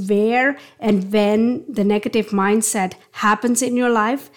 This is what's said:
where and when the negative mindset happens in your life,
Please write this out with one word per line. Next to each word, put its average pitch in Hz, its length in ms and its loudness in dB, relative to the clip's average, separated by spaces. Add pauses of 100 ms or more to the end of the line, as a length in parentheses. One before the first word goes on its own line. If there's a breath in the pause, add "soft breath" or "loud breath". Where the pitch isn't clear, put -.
where 240 500 0 (220 loud breath)
and 196 320 0
when 214 600 0
the 208 120 0
negative 208 440 0
mindset 202 680 0 (180 soft breath)
happens 214 500 0
in 247 120 -2
your 247 140 0
life, 233 480 0